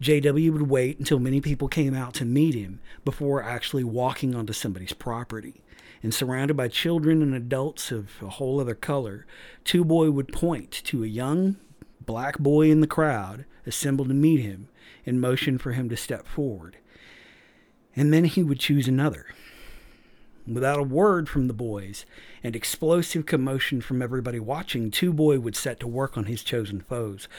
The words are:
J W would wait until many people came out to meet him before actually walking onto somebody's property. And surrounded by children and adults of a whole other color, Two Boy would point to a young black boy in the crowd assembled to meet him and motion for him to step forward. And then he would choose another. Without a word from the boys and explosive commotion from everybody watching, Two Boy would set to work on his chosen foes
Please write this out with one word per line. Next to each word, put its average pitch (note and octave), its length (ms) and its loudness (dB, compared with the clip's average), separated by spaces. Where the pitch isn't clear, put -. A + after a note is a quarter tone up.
J D3 200 4
W D3 320 4
would D3+ 180 0
wait C3 300 2
until C3+ 180 2
many C3 220 2
people C#3+ 260 -2
came C#3 260 0
out B2+ 220 -4
to B2+ 100 -4
meet C#3 300 2
him G2 240 -8
before C#3 380 -2
actually A#2+ 400 -4
walking B2 540 -2
onto A2 160 -4
somebody's F#2 400 -6
property. A#2 680 -10
And A2+ 140 -4
surrounded C3+ 420 0
by B2+ 120 0
children D#3+ 540 2
and C#3 120 2
adults C3 560 -4
of G#2+ 320 -8
a G2+ 60 -12
whole C3+ 320 -2
other A#2+ 160 -4
color, A#2+ 500 -6
Two F3 200 4
Boy D#3+ 280 4
would C#3 200 -2
point - 380 -4
to - 320 -6
a A2 60 -4
young D3+ 480 0
black B2+ 380 -6
boy D3+ 320 6
in D#3 120 8
the D3+ 40 4
crowd B2 600 -2
assembled C3+ 420 -2
to C3+ 60 0
meet D3+ 240 6
him G2+ 300 -6
and B2 160 0
motion B2+ 380 0
for B2+ 140 -4
him B2 160 -2
to A#2 80 -4
step - 320 -8
forward. G2+ 480 -6
And D3 180 4
then E3+ 120 6
he F3+ 180 2
would C#3 160 0
choose C#3+ 260 2
another. C3 400 0
Without C3 320 0
a C#3+ 40 0
word E3 440 2
from C3 220 0
the B2 60 -2
boys G#2 500 -8
and A#2 120 -6
explosive E3 720 0
commotion C3+ 560 0
from B2+ 220 -2
everybody A#2+ 360 -4
watching, A#2 520 -4
Two F3+ 200 0
Boy D3+ 280 4
would A#2 180 -4
set B2 240 -6
to B2 80 -8
work B2+ 300 -4
on G#2 80 -2
his A2+ 160 -6
chosen G2+ 400 -4
foes A2 460 -8